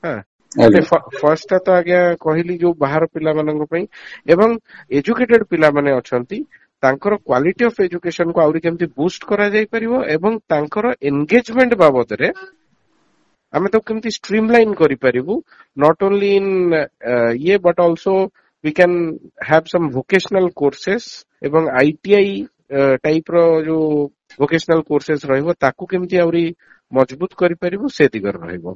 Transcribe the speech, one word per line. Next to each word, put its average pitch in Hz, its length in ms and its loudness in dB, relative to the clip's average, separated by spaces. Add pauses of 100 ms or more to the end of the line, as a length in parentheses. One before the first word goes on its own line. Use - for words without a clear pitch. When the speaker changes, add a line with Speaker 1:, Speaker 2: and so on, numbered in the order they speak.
Speaker 1:
ହଁ, 151 120 -6 (360)
Speaker 2:
ଆଜ୍ଞା। 107 280 6
Speaker 1:
ଫ-, - 260 0 (100)
ଫାଷ୍ଟଟା 156 420 0
ତ 185 120 -4
ଆଜ୍ଞା 180 300 2 (160)
କହିଲି 170 420 -2
ଯୋଉ 170 160 0
ବାହାର 147 320 -2
ପିଲାମାନଙ୍କ 156 580 -4
ପାଇଁ, 165 200 -6 (440)
ଏବଂ 180 200 4 (420)
ଏଜୁକେଟେଡ 226 540 2
ପିଲାମାନେ 147 480 2
ଅଛନ୍ତି, 127 460 -4 (440)
ତାଙ୍କର 139 360 0
କ୍ୱାଲିଟି 151 460 -2
ଅଫ 233 180 0
ଏଜୁକେସନକୁ 170 580 -4
ଆହୁରି 156 200 2
କେମିତି 170 340 -2
ବୁଷ୍ଟ 165 320 -4
କରାଯାଇପାରିବ 208 680 -2 (140)
ଏବଂ 165 260 -2 (140)
ତାଙ୍କର 151 400 -2 (160)
ଏନଗେଜମେଣ୍ଟ 226 720 2
ବାବଦରେ 135 540 2 (1200)
ଆମେ 175 160 -2
ତାକୁ 220 160 0
କେମିତି 220 260 -6
ଷ୍ଟ୍ରିମଲାଇନ 220 640 2
କରିପାରିବୁ, 135 600 0 (420)
not 151 260 2
only 202 340 0
in, 196 120 0 (540)
ଅ, 120 120 -2 (200)
ଇଏ, 165 240 0
but 175 200 2
also 175 340 0 (520)
we 156 80 -2
can 175 200 4 (480)
have 160 260 2
some 175 240 -2
vocational 185 600 -2
courses 147 540 -4 (380)
ଏବଂ 147 260 0
ଆଇଟିଆଇ, 190 640 2 (380)
ଅ, 139 100 -2 (160)
ଟାଇପର 160 400 -2 (280)
ଯୋଉ 160 240 -2 (500)
ଭୋକେସନାଲ 160 440 0
କୋର୍ସେସ 147 440 -2
ରହିବ, 139 220 -2 (100)
ତାକୁ 139 280 -2
କେମିତି 180 320 -4
ଆହୁରି 170 260 2 (480)
ମଜବୁତ 135 420 -2
କରିପାରିବୁ, 180 540 -4
ସେ - 200 2
ଦିଗରେ 98 300 -4
ରହିବ। 85 380 -12